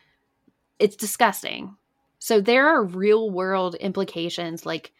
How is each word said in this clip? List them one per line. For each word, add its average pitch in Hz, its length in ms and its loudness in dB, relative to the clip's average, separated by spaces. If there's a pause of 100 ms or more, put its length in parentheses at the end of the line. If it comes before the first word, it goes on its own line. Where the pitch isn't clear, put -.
(800)
it's 208 160 2
disgusting. 202 800 -2 (420)
So 214 240 2
there 247 260 4
are 302 160 4
real 208 460 2
world 185 460 -2
implications, 170 880 -6
like, 160 340 -8